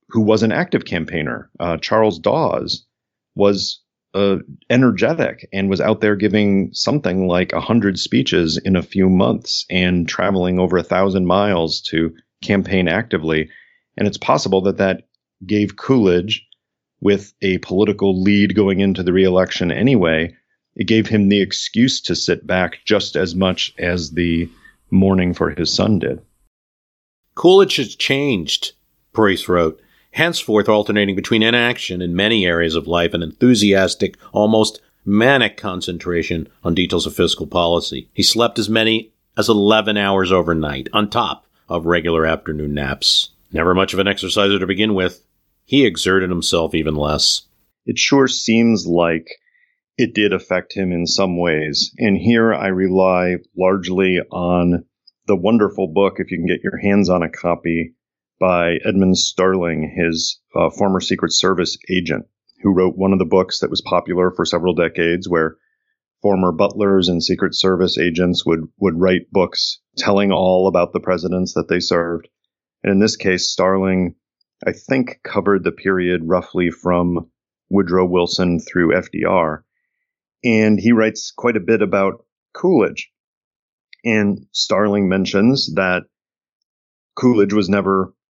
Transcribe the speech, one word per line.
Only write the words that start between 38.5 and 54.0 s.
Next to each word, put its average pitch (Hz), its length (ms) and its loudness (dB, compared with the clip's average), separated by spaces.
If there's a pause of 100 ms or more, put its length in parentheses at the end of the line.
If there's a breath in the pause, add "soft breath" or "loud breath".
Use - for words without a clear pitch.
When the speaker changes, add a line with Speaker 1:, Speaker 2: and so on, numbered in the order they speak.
Speaker 2:
as 104 120 -2
many 110 420 0 (240)
as 107 140 0
eleven 104 480 2
hours 98 340 0
overnight, 78 600 0
on 104 180 0
top 110 360 -4 (220)
of 85 160 -4
regular 82 400 0
afternoon 76 480 -4
naps. 69 580 -4 (220)
Never 87 220 2
much 92 180 0
of 95 60 -4
an 98 100 2
exerciser 98 500 0
to 92 80 -4
begin 101 280 0
with, 92 260 -2 (440)
he 139 220 4
exerted 95 420 0
himself 82 460 -2
even 78 200 -2
less. 73 480 -2 (440)
Speaker 1:
It 113 120 -4
sure 139 300 2
seems 113 580 0
like 85 400 0 (720)
it 117 180 -2
did 104 180 2
affect 90 440 -4
him 92 160 -2
in 85 140 -2
some 90 320 -2
ways. 78 600 -2
And 101 180 2
here 113 360 2
I 95 160 -2
rely 92 680 2 (200)
largely 92 640 0 (120)